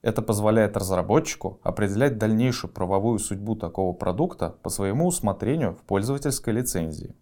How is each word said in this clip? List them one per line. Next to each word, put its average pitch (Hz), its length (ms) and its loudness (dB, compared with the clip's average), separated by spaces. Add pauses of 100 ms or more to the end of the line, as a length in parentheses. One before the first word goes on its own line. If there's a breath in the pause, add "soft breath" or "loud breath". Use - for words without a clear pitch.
Это 113 180 0
позволяет 107 560 4
разработчику 95 840 0
определять 107 560 2
дальнейшую 110 520 2
правовую 98 460 0
судьбу 101 380 -4
такого 92 380 -4
продукта 92 680 -2
по - 80 -6
своему 123 380 0
усмотрению 107 680 0
в - 80 -16
пользовательской 127 720 -2
лицензии. 85 680 -4